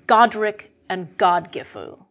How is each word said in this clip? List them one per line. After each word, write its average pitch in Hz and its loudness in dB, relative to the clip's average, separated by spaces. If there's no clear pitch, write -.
Godric 220 2
and 185 -10
Godgifu. 165 -4